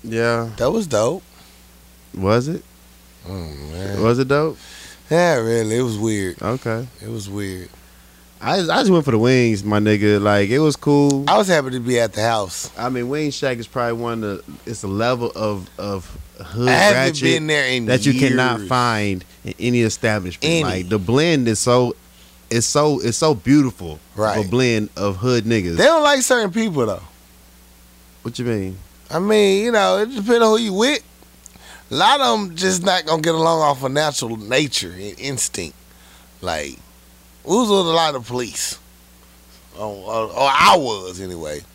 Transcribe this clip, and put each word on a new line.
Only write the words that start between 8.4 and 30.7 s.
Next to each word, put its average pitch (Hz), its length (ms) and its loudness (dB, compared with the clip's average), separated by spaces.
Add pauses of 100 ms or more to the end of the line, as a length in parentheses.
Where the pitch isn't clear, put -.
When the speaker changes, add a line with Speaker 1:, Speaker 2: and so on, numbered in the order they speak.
Speaker 1:
I 175 160 -2
just, 170 140 -2
I 208 100 2
just 220 100 2
went 165 140 4
for 135 80 0
the 110 60 4
wings, 117 440 4
my 104 160 0
nigga. 104 420 4
Like, 101 300 4
it 131 80 2
was 151 160 2
cool. 143 540 2
Speaker 2:
I 196 100 4
was 208 80 2
happy 147 240 2
to 127 100 -6
be 120 200 0
at 110 120 0
the 104 100 -4
house. 107 540 -2
Speaker 1:
I 120 120 -4
mean, 123 200 -4
Wing 147 220 -4
Shack 127 280 -4
is 113 100 -12
probably 117 340 -4
one 117 220 -4
of 98 220 -6
the, 73 240 -16
it's 107 120 -10
a 104 60 -8
level 117 480 -2
of, 104 420 -6
of 98 280 -8 (340)
hood 104 280 -4
Speaker 2:
I 131 40 2
haven't 202 320 4
Speaker 1:
ratchet 139 180 0
Speaker 2:
been 160 240 2
there 147 220 2
in 123 180 -2
Speaker 1:
that 123 180 2
you 131 140 4
cannot 127 400 2
Speaker 2:
years. 98 100 -8
Speaker 1:
find 107 560 0 (200)
in 98 160 -10
any 120 220 2
establishment. 107 600 -2
Speaker 2:
Any. 160 200 0
Speaker 1:
Like, 92 240 -4
the 107 100 0
blend 131 480 2
is 113 140 0
so, 123 340 2 (560)
it's 113 160 0
so, 147 340 2
it's 113 160 -2
so 156 200 2
beautiful. 117 640 0 (160)
Speaker 2:
Right. 104 280 0
Speaker 1:
A 95 40 -6
blend 117 480 2
of 98 220 -2
hood 120 260 0
niggas. 95 320 0
Speaker 2:
They 180 80 4
don't 320 180 6
like 285 200 4
certain 233 300 0
people, 180 340 -2
though. 95 160 -4 (1200)
Speaker 1:
What 120 180 -10
you 123 40 -4
mean? 98 320 -4 (320)
Speaker 2:
I 160 120 -2
mean, 202 460 2
you 240 40 0
know, 196 280 2
it 214 80 0
depends 220 240 -6 (120)
on 220 160 4
who 240 60 -2
you 202 80 -4